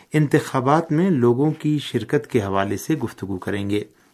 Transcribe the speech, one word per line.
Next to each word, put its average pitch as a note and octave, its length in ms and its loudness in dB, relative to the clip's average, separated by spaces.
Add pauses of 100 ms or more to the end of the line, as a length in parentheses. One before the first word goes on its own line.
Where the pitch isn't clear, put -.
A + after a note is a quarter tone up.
(120)
انتخابات D3 800 2
میں F3 180 2
لوگوں B2+ 420 4
کی D3+ 260 -2
شرکت C3+ 480 -2
کے A2+ 160 0
حوالے G2 340 0
سے - 180 -2
گفتگو G2 440 -6
کریں G2+ 320 -4
گے G#2 140 -2 (300)